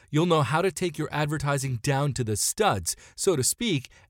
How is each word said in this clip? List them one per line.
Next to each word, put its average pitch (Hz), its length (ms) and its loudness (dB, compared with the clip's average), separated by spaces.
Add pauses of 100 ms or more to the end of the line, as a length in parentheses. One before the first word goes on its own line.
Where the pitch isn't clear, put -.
you'll 151 160 2
know 165 160 4
how 156 220 0
to 190 80 2
take 175 260 -4
your 151 140 -4
advertising 143 720 -2
down 139 300 2
to 127 100 -2
the 110 120 -2
studs, 123 600 0 (200)
so 185 200 2
to 127 80 0
speak, 180 480 -2 (180)